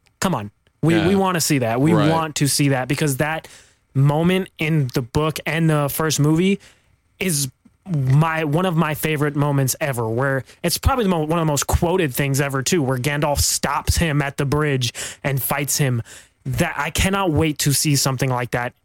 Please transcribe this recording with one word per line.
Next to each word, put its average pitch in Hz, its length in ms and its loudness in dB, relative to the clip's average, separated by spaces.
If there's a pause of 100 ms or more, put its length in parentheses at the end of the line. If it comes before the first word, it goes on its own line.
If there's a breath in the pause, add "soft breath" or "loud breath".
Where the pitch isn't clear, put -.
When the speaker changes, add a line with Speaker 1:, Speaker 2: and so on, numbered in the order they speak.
(200)
Speaker 1:
"Come 185 160 0
on. 104 140 -6 (320)
We, 160 140 4
Speaker 2:
Yeah. 190 120 2
Speaker 1:
we 196 80 4
wanna 185 260 2
see 143 180 0
that. 117 200 0
We 156 140 4
Speaker 2:
Right. 110 160 4
Speaker 1:
want 160 280 0
to 147 100 2
see 143 220 2
that," 127 180 0
because 143 300 -2
that 156 300 -4 (460 loud breath)
moment 165 640 2
in 151 360 0
the 139 80 -2
book 151 440 -2
and 160 240 0
the 147 200 2
first 156 300 -2
movie 165 400 2 (600 soft breath)
is 147 300 -4 (360)
my, 160 580 2
one 160 220 0
of 175 120 0
my 156 160 2
favorite 147 420 -2
moments 139 460 0
ever, 120 260 -2
where 131 360 0 (200 loud breath)
it's 170 140 -2
probably 262 260 2
the 196 60 0
mo-, 170 160 0
one 165 140 0
of 160 60 0
the 156 60 2
most 139 160 -2
quoted 170 460 0
things 139 260 0
ever 139 220 -2
too, 170 200 0
where 131 160 0
Gandalf 147 420 0
stops - 580 -2
him 147 240 2
at 139 160 -6
the 143 80 -2
bridge 139 480 0 (300 loud breath)
and 139 180 -2
fights 143 360 -2
him. 127 240 0 (440 loud breath)
That, 143 320 -2
I 147 140 -2
cannot 190 400 0
wait 151 280 0
to 143 140 0
see 143 220 0
something 135 340 0
like 123 220 -4
that. 123 220 -4 (100)